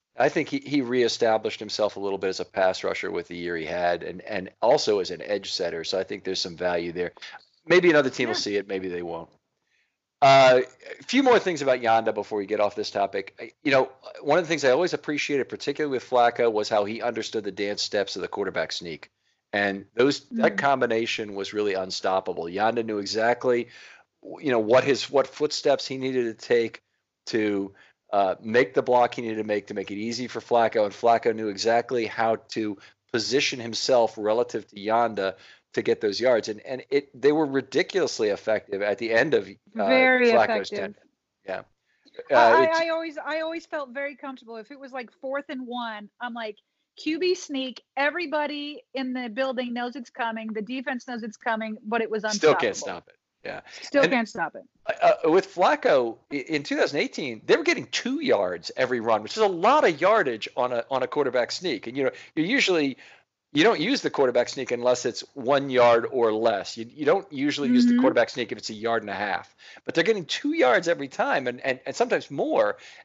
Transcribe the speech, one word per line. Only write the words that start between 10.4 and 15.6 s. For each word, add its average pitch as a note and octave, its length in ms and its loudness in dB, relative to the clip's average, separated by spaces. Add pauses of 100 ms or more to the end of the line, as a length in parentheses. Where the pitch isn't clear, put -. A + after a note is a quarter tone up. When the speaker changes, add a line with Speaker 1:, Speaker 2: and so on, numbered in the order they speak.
Speaker 1:
a - 40 -20
few C4 200 0
more B3 160 6
things F3 220 -2
about C3 200 2
Yanda A2+ 340 2
before G#2 240 -4
we G2 80 -2
get G#2 120 -2
off G#2 160 2
this G#2+ 160 -6
topic. G2 480 -4
I, A2+ 140 -16 (100)
you D3 80 0
know, C3 200 4 (320)
one D3+ 160 2
of F3 60 0
the D3+ 40 -12
things D3+ 160 -2
I C3 60 6
always D#3 240 2
appreciated, C#3+ 560 -4
particularly C#3+ 420 -6